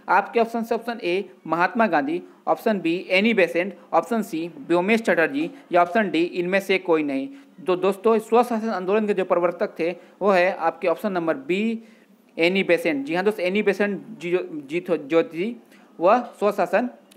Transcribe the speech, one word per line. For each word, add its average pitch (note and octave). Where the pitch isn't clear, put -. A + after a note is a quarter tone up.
आपके G3+
ऑप्शन A3+
से A3+
ऑप्शन A3
ए F#3
महात्मा F#3
गांधी, D#3+
ऑप्शन F#3+
बी E3
एनी G3+
बेसेंट, F3+
ऑप्शन G#3
सी E3+
व्योमेश G3
चटर्जी D#3+
या F3
ऑप्शन F#3
डी D#3+
इनमें F3+
से F#3+
कोई D#3+
नहीं। C3+
तो F3+
दोस्तों, G3
स्वशासन A3+
आंदोलन G3+
के G3+
जो F3+
प्रवर्तक F3
थे E3+
वो G3+
है F#3
आपके E3
ऑप्शन E3+
नंबर E3
बी G3+
एनी F3+
बेसेंट। D#3+
जी D#3+
हाँ F3+
दोस्त, G#3+
एनी F#3
बेसेंट G3+
जी, E3+
जो, F3+
जी D3+
थो-, F3
जो D#3
थी E3+
वह G3+
स्वशासन G3+